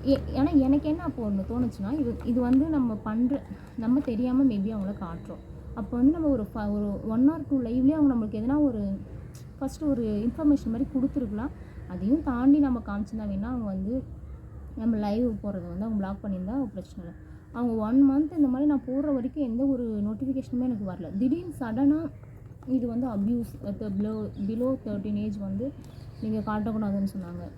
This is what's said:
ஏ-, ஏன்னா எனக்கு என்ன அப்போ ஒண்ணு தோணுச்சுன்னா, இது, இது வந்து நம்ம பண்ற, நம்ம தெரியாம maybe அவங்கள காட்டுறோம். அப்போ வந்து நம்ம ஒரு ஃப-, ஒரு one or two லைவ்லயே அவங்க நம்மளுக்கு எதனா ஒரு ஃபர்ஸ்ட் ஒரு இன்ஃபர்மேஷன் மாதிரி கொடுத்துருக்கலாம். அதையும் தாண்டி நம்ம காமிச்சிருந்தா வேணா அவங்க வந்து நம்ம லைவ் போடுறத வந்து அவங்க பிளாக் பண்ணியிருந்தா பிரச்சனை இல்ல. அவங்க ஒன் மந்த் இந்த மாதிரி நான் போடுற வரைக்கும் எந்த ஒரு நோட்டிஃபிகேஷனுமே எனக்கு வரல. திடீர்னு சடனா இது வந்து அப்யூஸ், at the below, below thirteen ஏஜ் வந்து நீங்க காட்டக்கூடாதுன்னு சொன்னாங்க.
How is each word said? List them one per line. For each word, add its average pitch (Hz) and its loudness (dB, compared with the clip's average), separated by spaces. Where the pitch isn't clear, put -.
ஏ-, 269 4
ஏன்னா 285 4
எனக்கு 277 6
என்ன 339 -2
அப்போ 240 -4
ஒண்ணு 196 0
தோணுச்சுன்னா, 240 -2
இது, 240 0
இது 247 2
வந்து 262 6
நம்ம 254 2
பண்ற, 233 0
நம்ம 240 4
தெரியாம 254 2
maybe 208 4
அவங்கள 202 -2
காட்டுறோம். 170 -10
அப்போ 240 -4
வந்து 262 8
நம்ம 320 2
ஒரு 226 2
ஃப-, 208 -2
ஒரு 208 -2
one 240 6
or 311 -2
two 269 2
லைவ்லயே 254 4
அவங்க 294 6
நம்மளுக்கு 214 0
எதனா 285 4
ஒரு 208 2
ஃபர்ஸ்ட் 277 -6
ஒரு 226 0
இன்ஃபர்மேஷன் 285 4
மாதிரி 240 0
கொடுத்துருக்கலாம். 247 -2
அதையும் 202 0
தாண்டி 269 6
நம்ம 254 4
காமிச்சிருந்தா 208 -6
வேணா 196 -2
அவங்க 240 -4
வந்து 202 -2
நம்ம 220 2
லைவ் 208 0
போடுறத 196 -4
வந்து 180 -4
அவங்க 226 -2
பிளாக் 196 -4
பண்ணியிருந்தா 202 -2
பிரச்சனை 190 -10
இல்ல. 175 -12
அவங்க 240 -2
ஒன் 240 6
மந்த் 294 2
இந்த 294 4
மாதிரி 269 4
நான் 277 4
போடுற 277 0
வரைக்கும் 262 -2
எந்த 240 0
ஒரு 233 0
நோட்டிஃபிகேஷனுமே 254 -2
எனக்கு 208 -2
வரல. 175 -6
திடீர்னு 302 0
சடனா 285 2
இது 247 0
வந்து 240 -2
அப்யூஸ், 220 0
at 202 -6
the 214 -4
below, 208 -2
below 247 0
thirteen 208 -4
ஏஜ் 208 -2
வந்து 202 -4
நீங்க 220 -2
காட்டக்கூடாதுன்னு 208 0
சொன்னாங்க. 175 -8